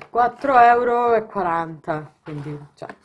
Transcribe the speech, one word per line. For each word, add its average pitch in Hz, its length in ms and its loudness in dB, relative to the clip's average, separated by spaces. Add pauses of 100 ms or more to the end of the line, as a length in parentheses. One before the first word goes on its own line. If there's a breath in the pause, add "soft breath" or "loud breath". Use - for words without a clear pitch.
quattro 240 480 0
euro 240 560 4
e 220 120 0
quaranta, 165 960 -6
quindi, 147 360 -12 (160)
cioè. - 140 -16 (160)